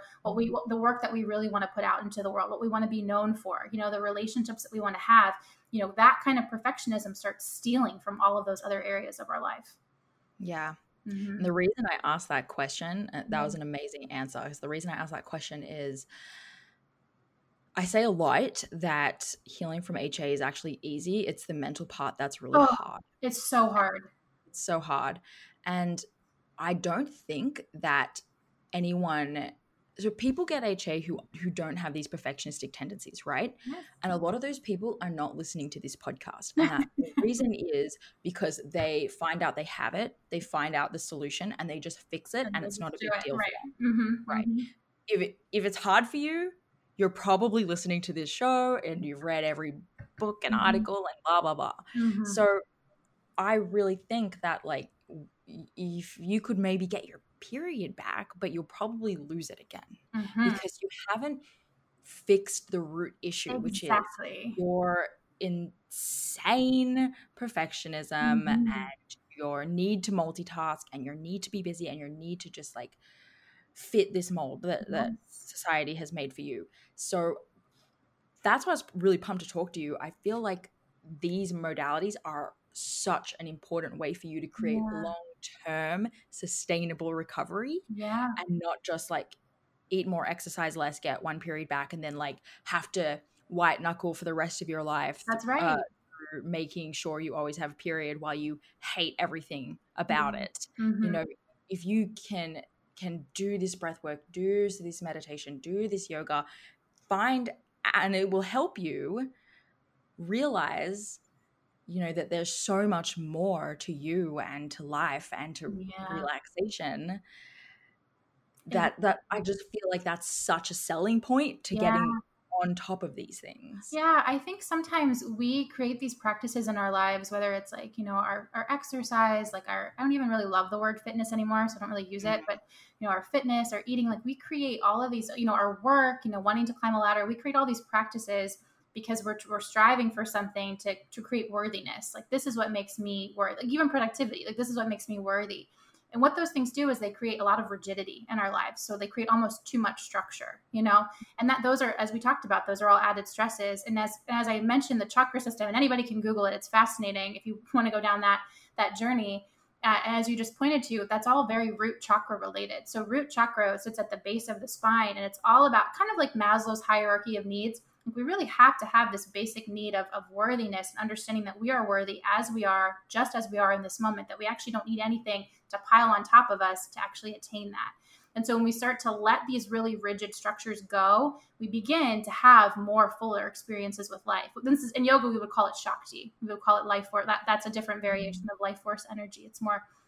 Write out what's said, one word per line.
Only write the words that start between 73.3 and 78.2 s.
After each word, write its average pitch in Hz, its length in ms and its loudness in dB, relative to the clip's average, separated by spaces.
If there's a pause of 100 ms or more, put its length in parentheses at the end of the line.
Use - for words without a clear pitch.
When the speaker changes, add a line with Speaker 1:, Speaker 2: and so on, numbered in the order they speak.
Speaker 2:
fit 196 400 2
this 180 160 -2
mold 151 320 -4
that, - 280 -2
that 160 200 0
Speaker 1:
Yes. 226 80 -8 (100)
Speaker 2:
society 151 680 -4
has 160 140 -8
made 143 220 -6
for - 80 -16
you. 120 260 -10 (280)
So 170 420 -2 (1080)